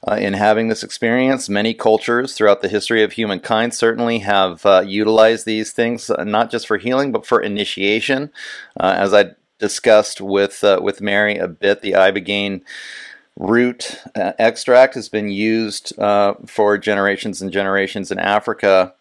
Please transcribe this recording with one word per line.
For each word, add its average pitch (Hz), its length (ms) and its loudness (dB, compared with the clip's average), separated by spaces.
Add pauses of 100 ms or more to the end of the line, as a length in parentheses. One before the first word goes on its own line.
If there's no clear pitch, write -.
uh, 104 60 0
in 101 180 -2
having 107 360 2
this 110 140 -4
experience. 127 680 -2
Many 104 260 -2
cultures 120 600 0
throughout 101 260 4
the 98 80 -4
history 107 360 0
of 101 80 -4
humankind 110 600 -2
certainly 117 460 0
have, 98 480 0
uh, 95 180 6
utilized 110 640 2
these 110 240 -4
things, 117 400 -4
uh, 90 140 -2
not 107 260 0
just 117 160 -6
for 107 120 -2
healing, 127 340 -2
but 110 120 -6
for 117 160 2
initiation. 107 920 -2 (460)
Uh, 95 180 2
as 98 180 0
I 101 220 4 (240)
discussed 107 600 2
with, 98 440 -2
uh, 95 180 4
with 98 180 -4
Mary 104 380 0
a 90 80 -4
bit, 98 360 -2
the 98 100 -4
Ibogaine 98 680 0 (760)
root, 120 640 -2 (140)
uh, 98 240 -4
extract 123 540 4
has 117 140 -10
been 104 200 -4
used, 107 720 -4
uh, 101 340 2 (120)
for 104 320 2
generations 101 640 -2
and 98 120 -8
generations 98 580 -2
in 95 80 -4
Africa 98 840 2